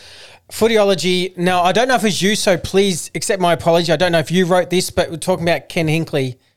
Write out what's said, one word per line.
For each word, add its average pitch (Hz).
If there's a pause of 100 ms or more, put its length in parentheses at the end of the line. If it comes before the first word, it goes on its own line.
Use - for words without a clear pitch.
(500)
Footyology. 185
Now, 180
I 185
don't 233
know 262
if 220
it's 165
you, 202
so 185
please 190
accept 190
my 175
apology. 170
I 156
don't 175
know 165
if 156
you 185
wrote 180
this, 180
but -
we're 165
talking 175
about 156
Ken 165
Hinkley 151 (200)